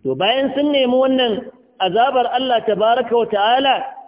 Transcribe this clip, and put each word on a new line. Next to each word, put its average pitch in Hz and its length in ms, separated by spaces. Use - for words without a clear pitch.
To 131 100
bayan 247 400
sun 294 160
nemi 262 240
wannan 254 560
azabar 233 460
Allah 247 360
tabaraka 226 540
wa 233 100
ta'ala 226 580